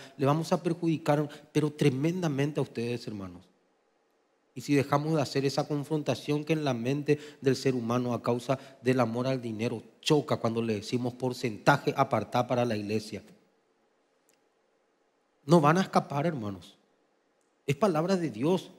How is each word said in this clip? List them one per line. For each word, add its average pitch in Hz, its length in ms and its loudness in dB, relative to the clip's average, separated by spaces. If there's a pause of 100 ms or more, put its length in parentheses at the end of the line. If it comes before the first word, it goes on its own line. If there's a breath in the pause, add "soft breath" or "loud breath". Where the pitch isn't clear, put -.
(160 loud breath)
le 139 80 -2
vamos 160 300 2
a 175 80 0
perjudicar, 156 680 0 (240 loud breath)
pero 147 180 2
tremendamente 147 920 0
a - 20 0
ustedes, 120 440 -6
hermanos. 95 400 -10 (1080)
Y 131 60 -12
si 143 140 0
dejamos 143 400 2
de 151 80 2
hacer 135 220 -2
esa 143 220 0
confrontación 147 800 -2
que 160 80 0
en 156 120 -2
la 135 100 0
mente 139 440 0 (220 loud breath)
del 131 160 2
ser 131 180 0
humano 120 400 0
a 113 80 -4
causa 123 360 -2 (240 loud breath)
del 127 180 4
amor 120 260 0
al 131 160 -2
dinero 113 400 -4 (180)
choca 143 360 2
cuando 117 260 0
le 113 120 0
decimos: 120 400 -4
"Porcentaje, 127 840 0
apartá 123 500 0
para 120 180 0
la 117 120 -2
iglesia". 104 480 -6 (2250)
No 160 160 8
van 151 180 6
a 190 40 2
escapar, 143 440 0
hermanos. 107 520 -8 (880)
Es 143 80 0
palabra 180 420 2
de 170 140 -2
Dios. 143 480 -2